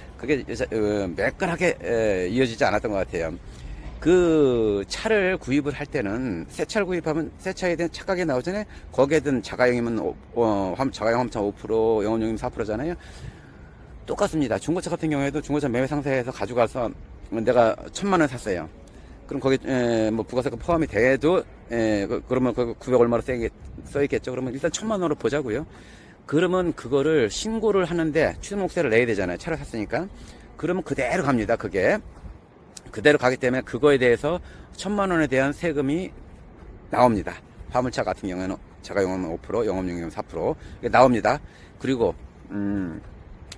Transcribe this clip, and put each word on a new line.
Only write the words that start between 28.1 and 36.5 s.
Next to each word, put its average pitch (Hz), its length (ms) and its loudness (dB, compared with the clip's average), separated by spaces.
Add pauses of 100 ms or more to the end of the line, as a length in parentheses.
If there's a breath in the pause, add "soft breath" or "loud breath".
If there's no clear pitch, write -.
취등록세를 175 480 -2
내야 113 160 6
되잖아요. 95 320 0
차를 160 220 -6
샀으니까. 127 500 -6 (480 loud breath)
그러면 175 260 -2
그대로 139 400 -2
갑니다. 117 320 0
그게 104 420 0 (920)
그대로 147 260 6
가기 127 200 2
때문에 127 260 0
그거에 139 340 4
대해서 127 420 2 (340 loud breath)
천만 196 360 -2
원에 165 160 2
대한 135 260 2
세금이 147 600 -2 (800)